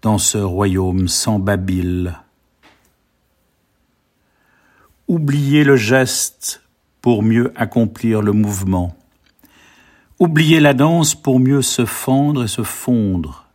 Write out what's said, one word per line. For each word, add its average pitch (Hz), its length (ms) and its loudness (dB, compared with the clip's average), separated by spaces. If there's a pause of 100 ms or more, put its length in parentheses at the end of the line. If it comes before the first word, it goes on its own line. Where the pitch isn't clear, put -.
dans 110 160 0
ce - 200 -2
royaume 92 680 -2
sans 107 320 -2
babil. 92 800 -4 (3000)
Oubliez 147 560 2
le 139 120 6
geste - 880 -2 (380)
pour 117 220 2
mieux 113 320 0
accomplir 110 640 -2
le 104 100 0
mouvement. 95 640 -2 (1200)
Oubliez 160 400 4
la 147 140 6
danse 151 400 2
pour 127 260 0
mieux 131 220 2
se 123 240 -2
fendre 139 600 -2
et - 20 -4
se 107 160 -6
fondre. 95 920 -4